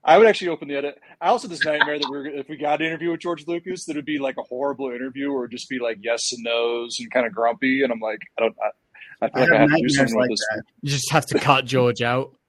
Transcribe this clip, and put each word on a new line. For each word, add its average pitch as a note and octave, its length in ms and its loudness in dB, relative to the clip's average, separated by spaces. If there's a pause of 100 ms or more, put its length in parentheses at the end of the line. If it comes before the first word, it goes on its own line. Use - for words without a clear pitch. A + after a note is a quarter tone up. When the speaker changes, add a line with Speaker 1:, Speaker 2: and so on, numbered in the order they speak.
Speaker 1:
I D#3+ 140 8
would A3+ 100 10
actually F#3+ 220 2
open D#3 180 -6
the C#3+ 80 -6
edit. C#3+ 240 -6 (200)
I E3+ 100 -2
also A#3+ 180 0
have E3+ 100 -10
this - 80 -2
nightmare D3 340 0
that C#3+ 100 -4
we're, C#3 180 -8
if C#3+ 220 -10
we D#3 80 -10
got D3+ 240 0
an D#3+ 60 0
interview E3 240 -4
with D#3+ 100 -4
George E3 260 -6
Lucas, F3 380 -6
that E3 80 -10
it'd C#3+ 120 -6
be, D3 140 -4
like, C3+ 180 -4
a A#2+ 60 -8
horrible C3+ 480 -4
interview C3 400 -8
or B2 160 -4
just A#2 220 -12
be, B2+ 100 -6
like, A2+ 220 -4
yes A#2 320 -2
and A#2+ 100 -12
no's A#2 560 -2
and A#2 120 -12
kinda A#2+ 180 0
grumpy. A#2 540 0
And B2+ 80 0
I'm A#2 80 -4
like, A2 200 -6 (180)
I A2+ 40 0
don't, A2 200 2
I, - 640 -8
I - 40 0
feel - 80 -4
Speaker 2:
I - 40 0
Speaker 1:
like B2+ 100 6
I A2 100 6
Speaker 2:
have - 80 6
Speaker 1:
have - 0 -
to D3+ 60 4
do - 80 4
Speaker 2:
nightmares C#3+ 140 2
Speaker 1:
something C3 220 2
Speaker 2:
like B2 100 2
Speaker 1:
with G#2+ 100 -2
this. - 160 -4
Speaker 2:
that. G#2+ 80 -8 (180)
Speaker 3:
You C#3+ 80 -4
just C#3 220 -2
have D3+ 160 4
to C#3+ 120 0
cut C3+ 260 2
George A#2+ 360 2
out. B2 340 -2 (140)